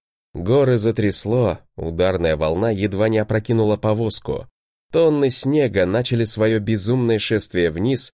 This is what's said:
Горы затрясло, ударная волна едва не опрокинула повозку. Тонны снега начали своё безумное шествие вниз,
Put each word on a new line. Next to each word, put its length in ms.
Горы 440
затрясло, 840
ударная 600
волна 320
едва 400
не 80
опрокинула 600
повозку. 720
Тонны 380
снега 560
начали 380
своё 360
безумное 600
шествие 520
вниз, 420